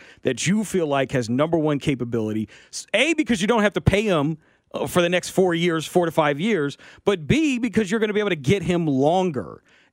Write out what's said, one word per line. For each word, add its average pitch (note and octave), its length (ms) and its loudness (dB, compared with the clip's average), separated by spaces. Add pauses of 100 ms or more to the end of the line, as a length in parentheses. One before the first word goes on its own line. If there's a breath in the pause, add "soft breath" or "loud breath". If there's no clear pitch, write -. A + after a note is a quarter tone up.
(220 loud breath)
that B2+ 240 -2
you G#3+ 160 0
feel F3 240 -2
like C#3 260 0
has B2 160 -2
number D3+ 300 0
one D3+ 220 0
capability. A#2 680 -4 (240 loud breath)
S-, - 220 -14
A, C#4+ 200 2
because B3 260 0
you G3 80 -2
don't A3 140 2
have G#3 120 2
to F3+ 60 0
pay G3 220 2
him, E3 360 0 (340 soft breath)
uh, A#2+ 140 -4
for F3 160 2
the E3+ 60 2
next F3 220 -2
four F#3 220 2
years, E3 320 0
four F3+ 220 2
to D#3+ 60 -4
five D3 260 2
years, D#3 400 -2 (260 loud breath)
but F#3 220 0
B, C4+ 320 2
because A3 320 -2
you're A3+ 80 0
gonna G#3+ 140 -2
be G3+ 80 0
able G#3 100 0
to F3+ 60 -2
get D#3+ 260 0
him F3 240 0
longer C#3+ 800 0 (280 soft breath)